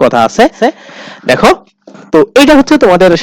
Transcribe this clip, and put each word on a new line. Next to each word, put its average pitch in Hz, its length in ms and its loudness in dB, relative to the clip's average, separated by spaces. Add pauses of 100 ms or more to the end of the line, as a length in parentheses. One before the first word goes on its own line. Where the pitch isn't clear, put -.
কথা 120 240 -2
আছে, - 160 -2 (840)
দেখো। - 200 0 (640)
তো 160 60 2 (220)
এটা 285 180 2
হচ্ছে 285 240 0
তোমাদের 180 280 2 (120)